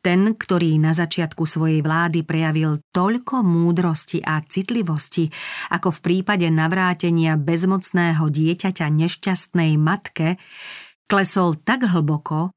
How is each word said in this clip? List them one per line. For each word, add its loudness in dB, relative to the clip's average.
Ten, 2
ktorý 2
na 2
začiatku -2
svojej 0
vlády 0
prejavil 0
toľko -2
múdrosti 0
a -2
citlivosti, -4
ako 0
v -10
prípade 0
navrátenia 2
bezmocného 0
dieťaťa -2
nešťastnej 0
matke, -2
klesol 2
tak 0
hlboko 0